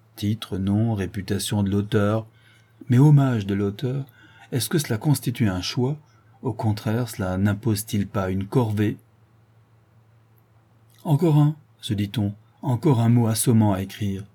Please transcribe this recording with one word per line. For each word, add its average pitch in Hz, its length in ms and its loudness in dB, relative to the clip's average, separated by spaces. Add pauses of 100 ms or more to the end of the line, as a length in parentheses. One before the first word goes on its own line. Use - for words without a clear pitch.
(160)
titre, 104 400 -4
nom, 104 380 0
réputation 98 680 -4
de 98 60 0
l'auteur. 104 580 0 (600)
Mais 120 100 4
hommage 135 460 6
de 101 80 -2
l'auteur, 107 540 -4 (440)
est-ce 131 200 -4
que 175 80 2
cela 123 180 -4
constitue 120 500 0
un 92 140 -2
choix ? 127 380 -4 (420)
Au 113 140 -4
contraire, 110 560 -2
cela 92 260 -4
n'impose-t-il 101 680 0
pas 95 240 -4
une 98 160 -4
corvée ? « 107 500 0 (2000)
Encore 156 320 2
un, 151 180 4 (280)
se - 100 -6
dit-on, 101 400 -2 (300)
encore 123 380 2
un 117 100 4
mot 120 160 4
assommant 110 480 2
à 95 80 -2
écrire. 98 420 -6 (100)